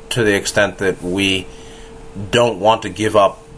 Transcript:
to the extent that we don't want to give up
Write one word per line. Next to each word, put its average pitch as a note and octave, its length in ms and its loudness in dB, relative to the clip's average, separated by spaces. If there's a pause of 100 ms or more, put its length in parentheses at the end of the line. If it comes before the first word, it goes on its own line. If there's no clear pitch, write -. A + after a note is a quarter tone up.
(100)
to A#2+ 120 -2
the G#2 120 4
extent G2 440 -2
that F#2+ 240 -2
we F#2+ 440 -2 (840)
don't A#2 300 2
want A2 220 4
to G#2 60 -8
give G#2 280 -2
up G2 260 4 (160)